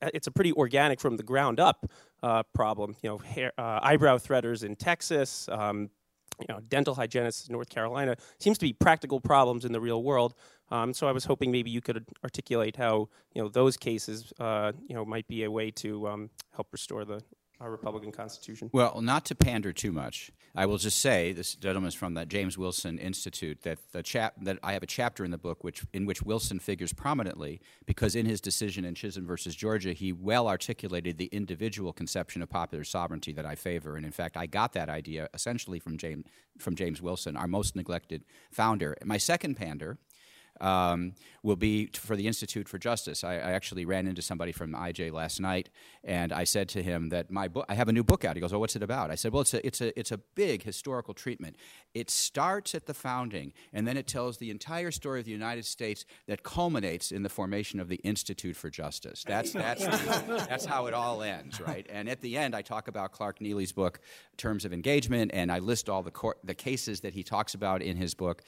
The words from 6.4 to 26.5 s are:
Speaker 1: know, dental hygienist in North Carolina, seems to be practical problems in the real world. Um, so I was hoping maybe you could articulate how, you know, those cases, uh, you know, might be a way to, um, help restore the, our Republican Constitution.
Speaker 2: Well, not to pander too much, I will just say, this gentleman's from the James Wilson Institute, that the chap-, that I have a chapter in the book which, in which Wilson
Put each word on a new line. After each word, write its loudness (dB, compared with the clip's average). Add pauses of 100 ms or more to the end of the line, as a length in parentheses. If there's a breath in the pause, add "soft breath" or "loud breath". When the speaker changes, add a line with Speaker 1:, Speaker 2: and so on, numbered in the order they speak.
Speaker 1:
know, -6
dental 4
hygienist 0
in -6
North -6
Carolina, 0 (240 loud breath)
seems 6
to 2
be 4
practical 6
problems 6
in 0
the 2
real 2
world. 6 (380 soft breath)
Um, 0
so 2
I 6
was 0
hoping 4
maybe 2
you -2
could -4 (180)
articulate 0
how, 4 (240 soft breath)
you -2
know, 0
those 6
cases, -4
uh, 2 (160)
you -8
know, -4
might -6
be -2
a -2
way -2
to, -4
um, -6 (220)
help -8
restore -8
the, -8 (400)
our -8
Republican -8
Constitution. -12
Speaker 2:
Well, 4
not 2
to -4
pander 4
too -4
much, -6 (240 soft breath)
I 4
will 2
just 2
say, 4
this -6
gentleman's 0
from -4
the -4
James -2
Wilson -2
Institute, -6
that -4 (140)
the -6
chap-, 0
that -2
I 0
have -2
a -10
chapter 0
in -2
the -4
book -6
which, -8
in 0
which -2
Wilson 0